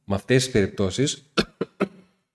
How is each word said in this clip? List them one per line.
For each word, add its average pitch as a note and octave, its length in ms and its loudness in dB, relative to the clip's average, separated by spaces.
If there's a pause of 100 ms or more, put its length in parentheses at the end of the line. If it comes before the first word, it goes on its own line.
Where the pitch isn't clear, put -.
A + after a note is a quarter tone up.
με G2+ 100 -2
αυτές B2+ 280 2
τις - 100 -6
περιπτώσεις G#2 800 -2
<coughs> - 60 0 (960)